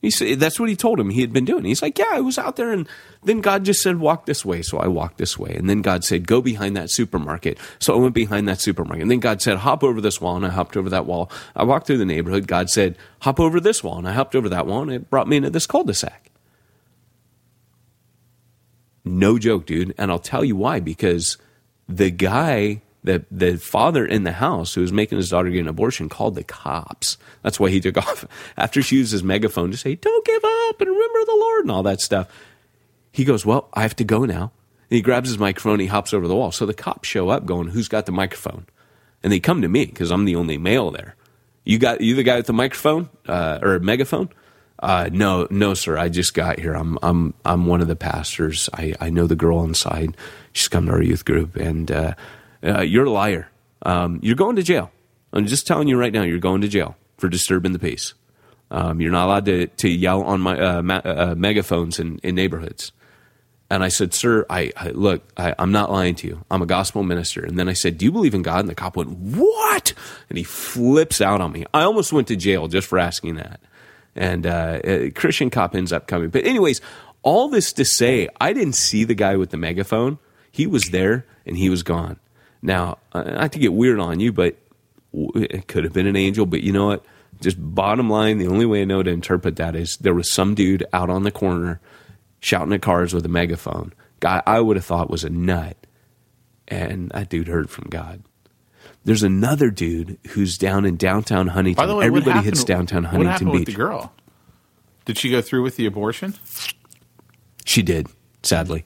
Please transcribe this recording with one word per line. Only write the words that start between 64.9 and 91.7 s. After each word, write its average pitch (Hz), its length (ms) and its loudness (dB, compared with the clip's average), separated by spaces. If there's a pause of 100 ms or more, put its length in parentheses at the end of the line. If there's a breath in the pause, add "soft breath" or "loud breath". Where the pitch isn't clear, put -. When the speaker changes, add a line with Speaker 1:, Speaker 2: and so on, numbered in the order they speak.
Speaker 1:
look, 92 320 0 (140)
I, 87 220 -2
I'm 92 140 2
not 104 200 2
lying 90 240 2
to - 100 -10
you. 85 240 -10
I'm 92 120 0
a 85 40 -2
gospel 92 360 -2
minister." 87 420 -4
And 85 140 -6
then 90 100 0
I 92 60 -2
said, 85 240 -2
"Do 92 80 2
you 143 60 4
believe 180 220 2
in 92 80 0
God?" 85 180 0
And 101 80 -2
the 78 60 -8
cop 90 220 -8
went, 85 140 -4
"What?" 320 840 0 (380 loud breath)
And - 80 -6
he 87 60 -6
flips 139 760 0
out 98 220 2
on 80 100 -4
me. 82 220 -8
I 151 80 4
almost 208 320 2
went 131 140 4
to 117 80 0
jail 90 300 0
just 90 220 -2
for 95 100 0
asking 85 380 -2
that. - 240 -14 (560 soft breath)
And, 87 280 -2
uh, 82 380 -2
a 71 300 0
Christian 156 380 0
cop 98 260 0
ends 90 160 -2
up 80 160 -4
coming. 85 220 -2
But - 140 0
anyways, 196 360 2 (420 loud breath)
all 214 260 2
this 240 260 0
to 135 100 2
say, 120 440 2 (120)
I 151 120 2
didn't 196 220 0
see 107 300 0
the 117 100 0
guy 98 220 2
with 92 140 0
the - 60 -8
megaphone. 98 640 -2 (320 soft breath)
He 156 160 -2
was 190 240 0
there, 98 360 0 (200 soft breath)
and 85 100 -6
he 92 140 2
was 87 140 0
gone. 85 340 -4 (420 soft breath)
Now, 90 380 -2 (140)
uh, - 100 -6
not - 300 -4
to 151 80 -4
get 117 120 4
weird 113 280 4
on 85 180 -2
you, 110 140 2
but 87 260 0 (560)
w-, - 340 -2
it - 200 -8
could 82 160 -2
have 82 80 -4
been 95 160 2
an 98 80 2
angel. 98 280 2
But 87 180 -2
you 98 100 0
know 101 140 4
what? 101 180 -2 (360 soft breath)
Just 87 180 0
bottom 98 520 0
line, 107 280 4
the 90 100 0
only 104 180 4
way 104 160 2
I - 20 2
know 95 180 2
to 92 80 2
interpret 87 460 0
that 82 200 -4
is 82 220 -4
there 95 140 2
was 87 180 0
some 98 260 2
dude 95 360 2
out 90 160 0
on 92 140 0
the 104 80 0
corner 87 500 -2 (600 soft breath)